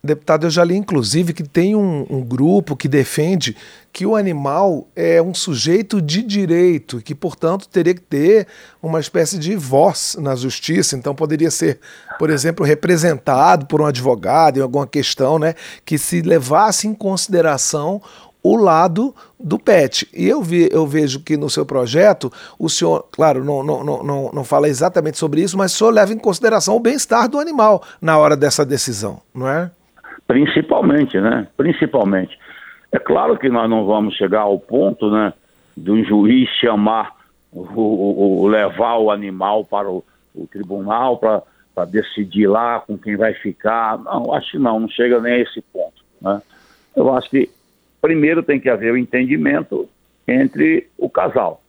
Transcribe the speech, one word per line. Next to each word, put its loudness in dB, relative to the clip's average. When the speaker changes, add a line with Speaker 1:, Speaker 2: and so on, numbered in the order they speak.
Speaker 1:
Deputado, 0
eu 0
já 2
li, 2
inclusive, 0
que -8
tem 0
um, 0
um -4
grupo 0
que -6
defende 0
que -8
o 0
animal 0
é 4
um 0
sujeito 0
de -2
direito 0
e -12
que, -10
portanto, -4
teria 0
que -6
ter 2
uma -4
espécie -2
de -4
voz 0
na -2
justiça. -2
Então, -6
poderia 0
ser, -2
por 0
exemplo, 0
representado 2
por 0
um 2
advogado 2
em 0
alguma -2
questão, -2
né, 0
que -4
se -4
levasse 2
em -4
consideração -2
o 4
lado 2
do -4
pet. 2
E -2
eu 2
vi, 2
eu 2
vejo -2
que -4
no -4
seu -2
projeto, 2
o -4
senhor, -2
claro, 0
não, -4
não, -4
não, -6
não, -6
não -6
fala 2
exatamente -2
sobre 0
isso, -4
mas -2
o -6
senhor 4
leva 4
em -6
consideração 0
o 0
bem-estar 0
do -4
animal 2
na 2
hora 6
dessa 0
decisão, -6
não -8
é? -4
Speaker 2:
Principalmente, 2
né? 0
Principalmente. 0
É -4
claro 0
que -2
nós 0
não 0
vamos 0
chegar 0
ao 0
ponto, -2
né, 0
de -6
um 2
juiz 4
chamar 0
o, -16
o, 0
o, 4
levar 0
o 2
animal -4
para -4
o, -6
o -14
tribunal -4
pra, 0
pra -4
decidir -2
lá 0
com -10
quem -8
vai 0
ficar. -4
Não, -6
acho -6
que -8
não, 0
não -4
chega 0
nem -2
a 2
esse -6
ponto, -12
né? -4
Eu 2
acho -2
que 0
primeiro 2
tem 0
que -2
haver 0
o 0
entendimento -2
entre 0
o -4
casal -2